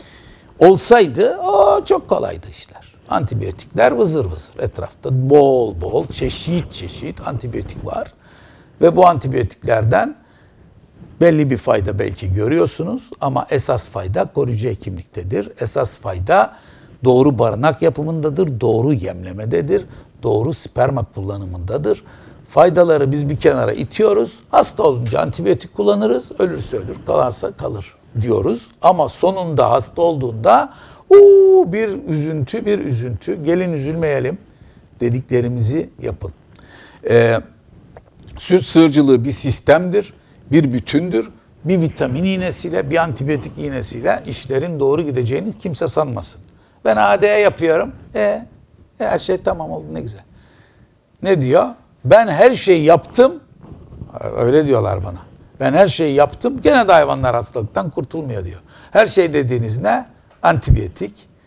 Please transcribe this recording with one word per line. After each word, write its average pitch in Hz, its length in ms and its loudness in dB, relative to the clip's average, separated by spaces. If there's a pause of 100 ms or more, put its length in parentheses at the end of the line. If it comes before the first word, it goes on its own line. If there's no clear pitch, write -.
(580)
Olsaydı, 190 800 4
o 403 460 2
çok - 240 -2
kolaydı - 420 -4
işler. - 440 -20 (140)
Antibiyotikler 101 840 -4
vızır 165 320 -2
vızır. 82 340 -12
Etrafta 131 720 -6
bol 127 500 4
bol, 123 260 -2
çeşit 156 640 -6
çeşit - 540 -14
antibiyotik 113 600 -10
var. - 280 -8 (680)
Ve 165 160 4
bu 180 100 6
antibiyotiklerden 131 1120 0 (1040)
belli 151 300 4
bir 127 60 0
fayda 104 420 -2
belki 101 340 -6
görüyorsunuz 165 800 -2 (100)
ama 135 300 -2
esas - 360 -2
fayda 98 380 -4
koruyucu 123 440 -4
hekimliktedir. 95 920 -8
Esas 123 380 -6
fayda 101 580 0 (480)
doğru 127 340 4
barınak 117 440 0
yapımındadır, 156 800 -2
doğru 117 320 0
yemlemededir, 104 920 -4 (360)
doğru 110 320 -2
sperma 127 500 -4 (100)
kullanımındadır. 101 880 -6 (460)
Faydaları 156 640 4
biz 143 160 -4
bir 147 80 -4
kenara 127 360 2
itiyoruz. 208 600 0 (180)
Hasta - 320 2
olunca 127 380 0
antibiyotik 170 540 -4
kullanırız, 208 640 0
ölürse 160 380 -4
ölür, 92 200 -10 (100)
kalarsa 127 460 -2
kalır 120 460 -10 (220)
diyoruz. 117 480 -2 (140)
Ama 165 260 4
sonunda 165 600 -2
hasta 139 320 -2
olduğunda, 165 680 2 (380)
"Uuu, 381 600 8
bir 220 160 -2 (200)
üzüntü, 156 580 -4
bir 208 120 0
üzüntü, 123 640 -6
gelin 175 280 0
üzülmeyelim." 147 640 -4 (640)
dediklerimizi 120 920 -2 (120)
yapın. 101 300 -10 (800)
Ee, 117 300 4 (960)
süt 180 260 2
sığırcılığı 143 600 4
bir 139 80 -4
sistemdir, 175 800 0 (380)
bir 147 200 4
bütündür. 151 580 -2 (340)
Bir 175 160 0
vitamin 151 440 -2
iğnesiyle, 180 640 -4
bir 160 60 -2
antibiyotik 139 600 -4
iğnesiyle 123 680 -6
işlerin 135 540 -6
doğru 143 220 2
gideceğini 139 560 -4
kimse 165 300 -6
sanmasın. 127 520 -6 (440)
"Ben 214 120 2
A 202 260 2
D 208 40 4
yapıyorum." 202 640 0 (220)
E, 214 60 -4
e, 214 260 -2 (520)
her 214 200 -4
şey 185 200 -4
tamam 160 320 -6
oldu, 160 220 -12
ne 160 80 -10
güzel. 107 240 -14 (960)
Ne 185 180 2
diyor? 135 260 2 (380)
"Ben 208 240 6
her 196 260 4
şeyi 175 300 2
yaptım." 247 560 4 (960)
Öyle 143 300 2
diyorlar 101 380 0
bana. 87 140 -12 (420)
"Ben 135 120 0
her 185 160 4
şeyi 151 260 -2
yaptım, 233 480 0
gene 240 260 4
de 185 40 6
hayvanlar 139 420 4
hastalıktan 120 560 -6
kurtulmuyor." 135 540 -8
diyor. 90 160 -14 (300)
Her 214 160 4
şey 170 260 2
dediğiniz 120 460 -2
ne? 233 280 -2 (360)
Antibiyotik, 160 840 -2 (180)